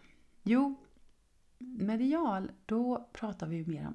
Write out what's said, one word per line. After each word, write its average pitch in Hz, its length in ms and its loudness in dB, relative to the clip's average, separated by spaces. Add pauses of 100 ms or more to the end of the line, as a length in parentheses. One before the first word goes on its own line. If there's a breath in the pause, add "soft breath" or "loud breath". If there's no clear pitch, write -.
(420 loud breath)
Jo, 269 340 4 (840)
medial, 240 920 0 (160)
då 240 460 0
pratar 202 340 -6
vi 165 100 -2
ju 160 100 -4
mer 151 200 -4
om 156 80 -6